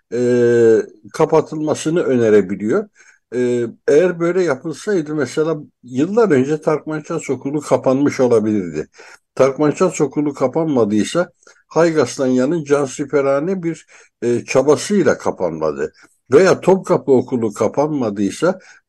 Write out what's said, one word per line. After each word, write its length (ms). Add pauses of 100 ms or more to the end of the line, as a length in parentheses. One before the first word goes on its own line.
(140)
e, 60 (920)
kapatılmasını 920
önerebiliyor. 840 (460)
E, 320 (200)
eğer 320
böyle 240
yapılsaydı 720
mesela 420 (260)
yıllar 480
önce 300
Tarkmanças 680
Okulu 320
kapanmış 580
olabilirdi. 680 (480)
Tarkmanças 680
Okulu 320
kapanmadıysa 1000 (360)
Haygaslanyan'ın 960
cansiperane 1000
bir, 220 (360)
e, 240
çabasıyla 720
kapanmadı. 760 (400)
Veya 280
Topkapı 500
Okulu 420
kapanmadıysa 1080 (300)